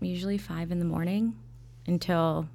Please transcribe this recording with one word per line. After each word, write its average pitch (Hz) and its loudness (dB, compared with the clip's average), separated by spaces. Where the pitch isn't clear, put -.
usually 185 -2
five 170 -6
in 175 0
the 170 0
morning 180 0
until 165 2